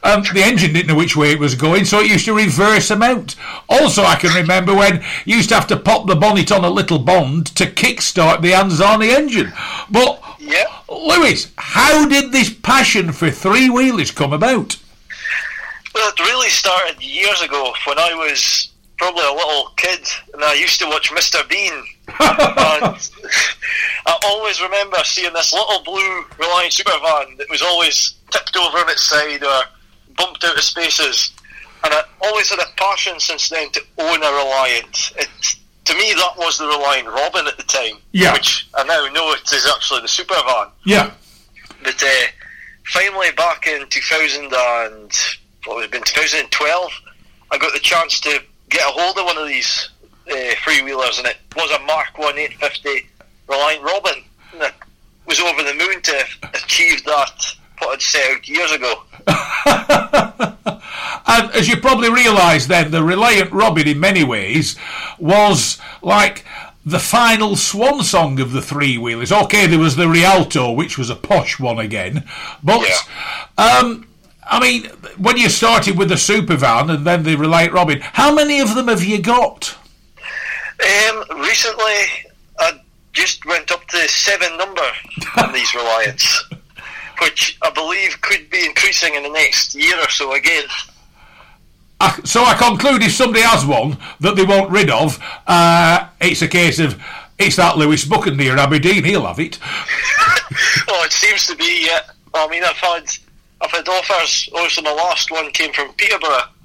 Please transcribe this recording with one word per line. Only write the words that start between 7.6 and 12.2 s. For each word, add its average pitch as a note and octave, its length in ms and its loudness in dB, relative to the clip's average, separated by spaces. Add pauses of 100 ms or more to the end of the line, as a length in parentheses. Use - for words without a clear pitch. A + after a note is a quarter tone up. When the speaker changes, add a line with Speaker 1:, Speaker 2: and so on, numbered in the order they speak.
Speaker 1:
kickstart E3+ 760 0
the F3 100 4
hands-on G3 480 4
the A3 100 4
engine. B3+ 420 2 (380)
But, A#3+ 320 2 (160)
Speaker 2:
Yeah. D4 260 0 (240)
Speaker 1:
Lewis, D#4+ 600 2 (100)
how D4 500 4
did C4+ 240 2